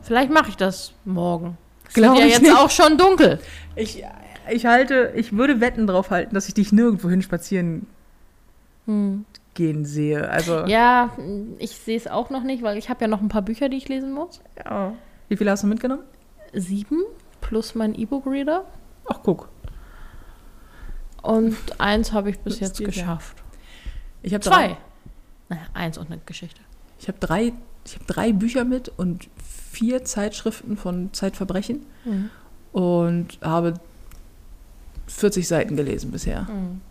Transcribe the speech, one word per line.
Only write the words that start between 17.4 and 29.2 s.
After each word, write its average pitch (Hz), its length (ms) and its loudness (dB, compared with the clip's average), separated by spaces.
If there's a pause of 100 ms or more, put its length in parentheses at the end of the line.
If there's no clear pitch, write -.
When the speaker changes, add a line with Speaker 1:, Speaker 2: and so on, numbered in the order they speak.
Speaker 1:
plus 220 320 -6
mein 220 200 -2
E-Book-Reader. 277 680 -4 (440)
Speaker 2:
Ach, - 140 -4
guck. - 260 -2 (1700)
Speaker 1:
Und 220 340 0 (220)
eins 214 340 0
hab 208 140 -2
ich 202 120 -6
bis 202 160 -8
Speaker 2:
Das 214 60 -10
Speaker 1:
jetzt 190 180 -8
Speaker 2:
geht 202 160 -6
ja. 185 80 -6
Speaker 1:
geschafft. 170 340 -8 (840)
Speaker 2:
Ich 190 120 -4
hab 208 80 -2
Speaker 1:
Zwei. 330 260 6
Speaker 2:
drei. 170 80 -6 (720)
Speaker 1:
Naja, 165 140 -10 (120)
eins 165 240 -6
und 160 120 -12
eine 160 140 -12
Geschichte. - 360 -18 (400)
Speaker 2:
Ich - 80 -10
hab 196 120 -10
drei, 214 320 -2 (320)
ich - 120 -18
hab - 100 -16
drei 220 260 0
Bücher 240 320 0
mit 254 320 -4
und 180 320 -6 (420)